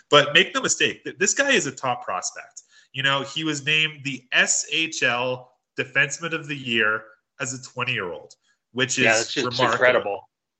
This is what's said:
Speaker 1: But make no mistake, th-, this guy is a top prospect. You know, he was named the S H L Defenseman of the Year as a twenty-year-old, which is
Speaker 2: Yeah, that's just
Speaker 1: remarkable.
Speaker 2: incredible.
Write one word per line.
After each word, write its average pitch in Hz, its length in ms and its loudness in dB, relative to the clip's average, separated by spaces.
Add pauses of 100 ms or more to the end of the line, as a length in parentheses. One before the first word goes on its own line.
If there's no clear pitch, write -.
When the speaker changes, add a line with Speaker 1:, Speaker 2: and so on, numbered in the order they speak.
Speaker 1:
But 143 240 6
make 185 200 4
no 269 80 -2
mistake, 156 440 -2
th-, 127 120 -12
this 180 160 0
guy 277 180 2
is 196 160 2
a 135 40 -6
top 127 320 -4
prospect. - 600 -8 (280)
You 131 100 -8
know, 139 220 2
he 156 220 -6
was 147 200 -2
named 156 380 0
the 131 300 -8
S 185 360 2
H 160 340 -4
L 127 500 0 (260)
Defenseman 143 540 -2
of 147 160 -6
the 147 80 -6
Year 113 480 0 (340)
as 131 140 -6
a 127 100 -12
twenty-year-old, 107 720 -8 (380)
which 127 240 -2
is 131 80 4
Speaker 2:
Yeah, 113 80 6
that's 113 200 0
just 135 120 0
Speaker 1:
remarkable. 123 260 2
Speaker 2:
incredible. 113 580 2 (300)